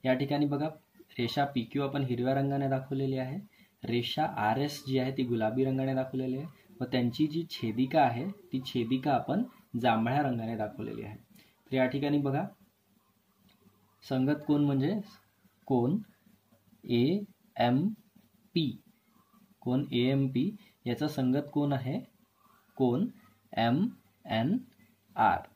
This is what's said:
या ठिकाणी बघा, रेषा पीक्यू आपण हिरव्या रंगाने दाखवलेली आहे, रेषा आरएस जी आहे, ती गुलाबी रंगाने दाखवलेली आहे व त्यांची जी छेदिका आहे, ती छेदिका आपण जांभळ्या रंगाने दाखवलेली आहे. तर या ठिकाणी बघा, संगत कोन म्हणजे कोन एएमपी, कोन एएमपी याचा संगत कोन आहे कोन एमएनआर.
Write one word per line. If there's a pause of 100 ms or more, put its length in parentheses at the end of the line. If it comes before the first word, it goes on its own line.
या
ठिकाणी
बघा, (500)
रेषा
पीक्यू
आपण
हिरव्या
रंगाने
दाखवलेली
आहे, (440)
रेषा
आरएस
जी
आहे,
ती
गुलाबी
रंगाने
दाखवलेली
आहे (340)
व
त्यांची
जी
छेदिका
आहे,
ती
छेदिका
आपण (380)
जांभळ्या
रंगाने
दाखवलेली
आहे. (540)
तर
या
ठिकाणी
बघा, (1600)
संगत
कोन
म्हणजे (680)
कोन (840)
एएमपी, (800)
कोन
एएमपी (300)
याचा
संगत
कोन
आहे (800)
कोन (440)
एमएनआर. (160)